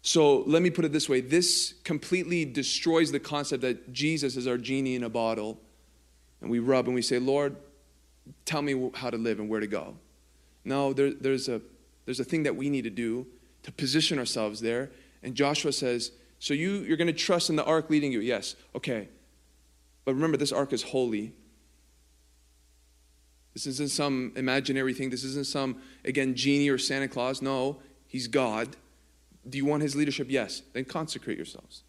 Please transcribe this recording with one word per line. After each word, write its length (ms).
So 380
let 220
me 80
put 140
it 80
this 160
way. 120
This 540
completely 600
destroys 680
the 80
concept 420
that 300
Jesus 440
is 120
our 100
genie 380
in 80
a 40
bottle. 520
And 100
we 80
rub 280
and 80
we 80
say, 180
"Lord, 360
tell 180
me 100
wh-, 240
how 140
to 60
live 220
and 100
where 120
to 80
go." 300
No, 280
there, 200
there's 360
a, 140
there's 140
a 60
thing 180
that 140
we 120
need 140
to 80
do 380
to 80
position 480
ourselves 420
there. 300
And 140
Joshua 360
says, 380
"So 120
you, 260
you're 180
gonna 160
trust 360
in 60
the 100
ark 260
leading 200
you?" 100
"Yes." 360
"Okay. 340
But 100
remember, 220
this 140
ark 220
is 100
holy. 500
This 120
isn't 220
some 480
imaginary 560
thing. 160
This 160
isn't 220
some, 340
again, 300
genie 340
or 80
Santa 320
Claus. 320
No, 400
he's 220
God. 480
Do 80
you 80
want 180
his 140
leadership?" 320
"Yes." 320
"Then 100
consecrate 540
yourselves." 500